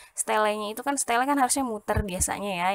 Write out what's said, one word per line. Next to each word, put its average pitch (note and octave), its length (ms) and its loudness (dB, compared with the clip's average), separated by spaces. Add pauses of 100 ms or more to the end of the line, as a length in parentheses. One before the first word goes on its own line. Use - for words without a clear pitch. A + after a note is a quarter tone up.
(140)
stelenya G#3+ 600 0
itu A#3+ 80 -12
kan, C#4 160 -2
stele A#3 240 2
kan C#4 160 2
harusnya C4+ 240 2
muter G#3+ 400 -2
biasanya F#3+ 480 -2
ya, F3+ 240 0